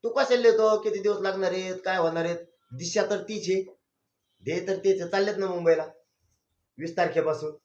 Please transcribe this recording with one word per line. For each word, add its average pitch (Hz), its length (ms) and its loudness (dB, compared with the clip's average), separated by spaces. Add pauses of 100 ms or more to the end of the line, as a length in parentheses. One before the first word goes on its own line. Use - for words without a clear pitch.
तू 226 60 -2
कशाला 247 320 2
लिहितो? 220 360 6
किती 208 220 -2
दिवस 202 220 0
लागणार 190 300 0
आहेत? 185 240 -4 (100)
काय 185 120 0
होणार 165 280 0
आहेत? 170 140 -2 (380)
दिशा 175 320 -2
तर 202 80 0
तीच 190 320 -8
आहे, 190 120 0 (840)
ध्येय 170 240 -4
तर 190 80 -2
तेच 190 260 2
आहे. 170 80 -6
चाललेत 202 280 0
ना 190 80 -2
मुंबईला 165 400 2 (920)
वीस 165 200 -8
तारखेपासून. 156 540 0 (140)